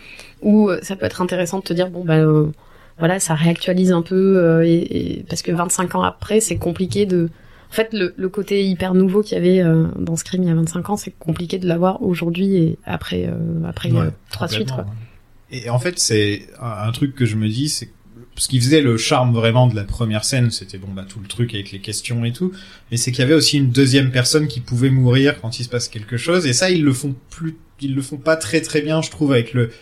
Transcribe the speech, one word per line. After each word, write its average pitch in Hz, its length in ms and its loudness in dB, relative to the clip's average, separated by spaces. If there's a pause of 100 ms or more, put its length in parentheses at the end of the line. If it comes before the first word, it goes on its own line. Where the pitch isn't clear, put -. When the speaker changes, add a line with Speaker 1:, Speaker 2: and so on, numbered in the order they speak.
(420)
Speaker 1:
Où, 208 280 4
euh, 175 120 -2
ça 190 140 -10
peut 190 100 -4
être - 160 -6
intéressant 180 380 -2
de - 40 -10
te - 80 -6
dire, 180 180 0
bon, 180 140 -10
bah, 160 140 2
euh, 156 280 4 (520)
voilà, 170 220 0
ça 165 140 -2
réactualise 180 580 2
un 170 100 2
peu, 190 360 2
euh, 165 280 6
et... 170 60 4 (460)
Et... - 100 -12
parce 170 140 -6
que 180 100 -4
vingt-cinq 175 420 -2
ans 185 80 0
après, 208 380 0
c'est 175 160 -2
compliqué 175 480 -2
de, 180 240 2 (400)
en - 60 -20
fait, 226 180 -2
le, 190 240 -2
le 185 140 -4
côté 202 340 0
hyper 185 300 0
nouveau 190 280 4
qu'il 208 140 -6
y 175 40 0
avait, 180 200 4
euh, 160 260 4 (120)
dans 170 180 -4
Scream 180 280 -4
il 175 40 2
y 165 40 2
a - 20 2
vingt-cinq 165 340 -2
ans, 202 80 -2
c'est - 220 -12
compliqué 170 400 -6
de 185 80 -6
l'avoir 180 340 0
aujourd'hui 175 560 0
et 160 300 2
après, - 400 -4
euh, 165 420 -4
après, - 220 -6
Speaker 2:
Ouais, 160 160 2
Speaker 1:
euh, 156 40 -2 (200)
trois - 180 -6
suites, 110 220 -4
Speaker 2:
complètement, 131 220 -6
Speaker 1:
quoi. - 20 -12 (580)
Speaker 2:
ouais. 127 120 -10
Et 117 40 -8
en 120 100 0
fait, 180 200 -2
c'est 104 480 2 (140)
un, 110 280 -6
un 113 40 0
truc 139 220 -2
que 123 120 0
je 107 100 -2
me 107 120 0
dis, 127 200 -2
c'est - 220 -8 (480)
ce - 100 -4
qui 131 120 2
faisait 143 220 4
le 120 160 2
charme 127 360 2
vraiment 117 320 4
de 113 80 2
la 101 100 -4
première 107 400 -2
scène, 123 260 0
c'était - 280 -10
bon, 95 160 -14
bah, 95 140 -10
tout - 120 -16
le 95 60 -12
truc 117 280 -4
avec 101 180 -10
les 98 80 -14
questions 117 440 -6
et 117 80 -2
tout, 185 200 -4 (380)
mais 117 80 -2
c'est 123 120 -2
qu'il 123 100 -2
y 131 40 2
avait 143 100 4
aussi 147 220 4
une 135 140 2
deuxième 131 400 4
personne 131 360 2
qui 139 140 -8
pouvait 127 300 0
mourir 131 500 4
quand 117 180 -8
il 120 60 -8
se 123 60 -8
passe 120 180 -4
quelque 107 300 -10
chose, 170 280 0
et 127 60 2
ça, 185 180 2
ils 170 140 2
le 139 80 4
font 131 220 -4 (160)
plus, 160 260 -8 (240)
ils 135 140 -4
le 135 80 -2
font 147 160 -10
pas 160 180 2
très, 160 240 -2
très 151 220 0
bien, 156 180 0
je 156 100 -6
trouve, 143 220 0
avec 117 220 0
le, 120 160 0 (120)